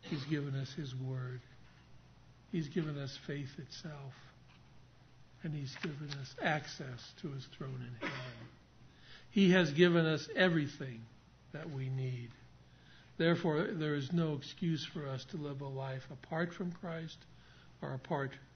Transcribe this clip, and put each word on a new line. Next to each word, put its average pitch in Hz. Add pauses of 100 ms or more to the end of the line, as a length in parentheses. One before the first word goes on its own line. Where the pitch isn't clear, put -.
He's 143
given 143
us 135
his 139
word. 127 (1080)
He's 160
given 151
us 135
faith 143
itself. 139 (1300)
And 156
he's 139
given 147
us 135
access 139
to 156
his 135
throne 131
in 123 (140)
heaven. 123 (840)
He 196
has 180
given 170
us 160
everything 139 (460)
that 156
we 131
need. 127 (880)
Therefore, 165
there 156
is 139
no 160
excuse 156
for 151
us 135
to 202
live 143
a 143
life 131
apart 165
from 175
Christ 165 (560)
or 139
apart 135 (200)